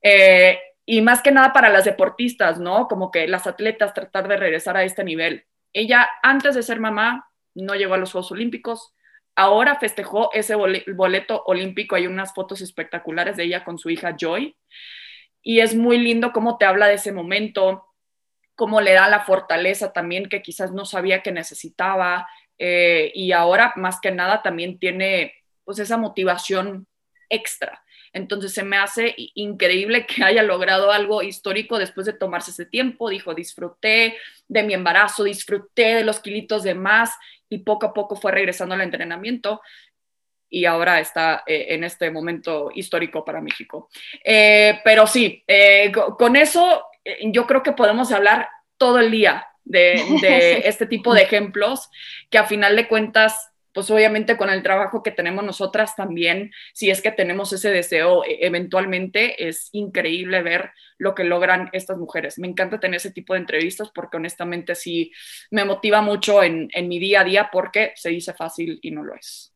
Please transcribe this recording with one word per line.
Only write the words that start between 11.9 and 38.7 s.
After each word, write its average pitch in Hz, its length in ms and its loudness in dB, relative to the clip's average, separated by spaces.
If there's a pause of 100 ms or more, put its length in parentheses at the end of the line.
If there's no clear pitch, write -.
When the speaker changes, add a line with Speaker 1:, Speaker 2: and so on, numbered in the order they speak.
Speaker 1:
Hay 180 120 0
unas 190 260 -8
fotos 190 280 -10
espectaculares 175 760 -8
de 170 80 -6
ella 175 220 -6
con 170 120 -12
su 165 120 -10
hija 165 280 -6
Joy. 190 380 -6 (840)
Y 226 200 2
es 220 140 2
muy 240 220 2
lindo 233 360 0
cómo 226 240 -2
te 202 80 4
habla 202 220 4
de 202 80 4
ese 202 180 -8
momento, 190 720 -2 (680)
cómo 214 260 0
le 190 120 4
da 190 160 6
la 208 120 4
fortaleza 190 720 -2
también 180 360 -6
que 196 120 -6
quizás 185 320 -10
no 196 120 -10
sabía 190 380 -2
que 196 80 -6
necesitaba, 180 960 -4 (300)
eh, 175 580 2
y 185 160 -4
ahora 180 460 2
más 185 240 -6
que 190 100 -4
nada 185 300 -2
también 175 380 -6
tiene, 180 540 -4 (300)
pues, 202 160 -12
esa 220 180 -4
motivación 190 880 -4 (420)
extra. - 540 -8 (280)
Entonces 190 420 -10
se 202 100 -8
me 196 140 -2
hace 214 400 -2
i-, 117 180 -16
increíble 208 680 -2
que - 200 -4
haya 214 180 4
logrado 190 480 2
algo 208 320 0
histórico 208 560 -6
después 190 260 -6
de 214 80 -4
tomarse 185 380 -8
ese 175 140 -14
tiempo. 233 440 -6
Dijo, 196 240 -8
"Disfruté 214 840 -2 (320)
de 214 140 0
mi 208 100 -2
embarazo, 185 500 2
disfruté 202 720 -2
de 220 80 0
los 214 160 -4
kilitos 208 440 -8
de 190 120 -4
más", 214 360 0 (380)
y 202 100 -8
poco 214 280 -4
a 208 60 -6
poco 208 240 -6
fue 196 160 -4
regresando 185 420 -4